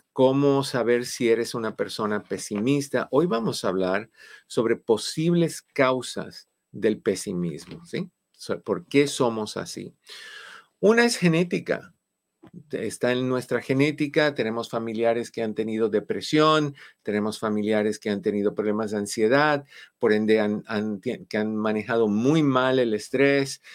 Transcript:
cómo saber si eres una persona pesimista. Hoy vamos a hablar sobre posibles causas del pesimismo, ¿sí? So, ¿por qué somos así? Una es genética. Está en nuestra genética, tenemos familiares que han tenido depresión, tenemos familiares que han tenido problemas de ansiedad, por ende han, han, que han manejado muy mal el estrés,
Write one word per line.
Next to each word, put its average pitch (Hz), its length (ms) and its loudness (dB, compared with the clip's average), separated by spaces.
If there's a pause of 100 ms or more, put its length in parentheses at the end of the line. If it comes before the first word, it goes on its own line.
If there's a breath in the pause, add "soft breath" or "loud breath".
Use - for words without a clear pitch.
(120)
cómo 135 520 4
saber 120 420 0
si 120 240 0
eres 113 240 2
una 110 220 -4
persona 104 480 -4
pesimista. 117 880 -2
Hoy 156 160 4
vamos 214 360 -2
a 120 40 -2
hablar 95 420 0 (380 loud breath)
sobre 113 280 0
posibles 160 840 0
causas - 880 -2 (220)
del 104 280 0
pesimismo, 87 840 -4
¿sí? 160 240 -8 (220)
So, - 300 -8
¿por 87 260 -4
qué 143 180 4
somos 113 500 -2
así? 95 380 -10 (840 loud breath)
Una 233 260 6
es 240 120 0
genética. 175 760 0 (760)
Está 113 400 -2
en 127 180 -2
nuestra 127 320 -2
genética, 147 720 0
tenemos 113 380 -4
familiares 113 580 -2
que 117 140 -6
han 110 100 -4
tenido 110 340 -2
depresión, 143 880 2 (280 loud breath)
tenemos 104 340 -2
familiares 107 600 0
que 110 100 -4
han 101 140 -2
tenido 101 320 0
problemas 107 360 -2
de 107 60 -4
ansiedad, 135 640 2 (360 loud breath)
por 113 120 2
ende 110 280 4
han, 104 260 -2
han, 107 360 -6
que 110 360 -6
han 107 180 -2
manejado 107 520 0
muy 120 340 2
mal 131 380 2
el 117 160 2
estrés, 139 680 0 (120 loud breath)